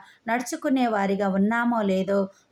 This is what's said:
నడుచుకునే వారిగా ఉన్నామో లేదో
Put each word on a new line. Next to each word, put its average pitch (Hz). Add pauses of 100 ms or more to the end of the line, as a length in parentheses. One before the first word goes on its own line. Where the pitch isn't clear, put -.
(260)
నడుచుకునే 254
వారిగా 196
ఉన్నామో 226
లేదో 196 (340)